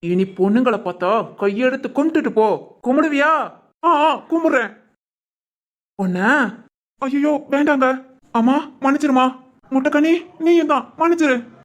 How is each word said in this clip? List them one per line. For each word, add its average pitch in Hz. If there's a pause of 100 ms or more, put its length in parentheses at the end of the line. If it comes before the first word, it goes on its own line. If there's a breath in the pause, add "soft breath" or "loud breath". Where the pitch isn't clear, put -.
இனி 180
பொண்ணுங்களை 208
பார்த்தா 185
கையெடுத்து 254
கும்பிட்டுட்டு 285
போ. 208
கும்பிடுவியா? 294 (540)
ஆ, 339
ஆ, 302
கும்பிடுறேன். 294 (1300)
பொண்ண. 196 (480)
ஐயோ, 285
வேண்டாங்க. 269 (280)
அம்மா, 262 (100)
மன்னிச்சிருமா. 269 (300)
முட்டைக்கண்ணி, 294 (120)
நீயும் 330
தான், 294
மன்னிச்சிரு. 311 (160)